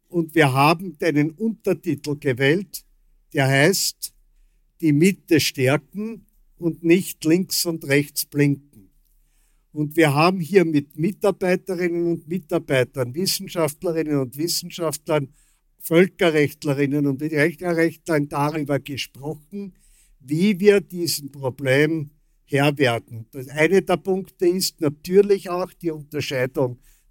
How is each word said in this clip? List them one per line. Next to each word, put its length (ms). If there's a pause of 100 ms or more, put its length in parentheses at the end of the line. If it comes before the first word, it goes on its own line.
Und 280
wir 180
haben 480
einen 300
Untertitel 840
gewählt, 680 (480)
der 140
heißt, 680 (680)
die 120
Mitte 460
stärken 840 (320)
und 260
nicht 420
links 400
und 200
rechts 400
blinken. 640 (800)
Und 260
wir 160
haben 260
hier 240
mit 340
Mitarbeiterinnen 1080
und 220
Mitarbeitern, 840
Wissenschaftlerinnen 1080
und 180
Wissenschaftlern, 960 (460)
Völkerrechtlerinnen 1300
und 140
Rechtlern 1080
darüber 500
gesprochen, 920 (460)
wie 400
wir 200
diesem 500
Problem 800 (340)
Herr 320
werden. 540
Das 180
eine 320
der 160
Punkte 500
ist 320
natürlich 680
auch 240
die 180
Unterscheidung 880 (320)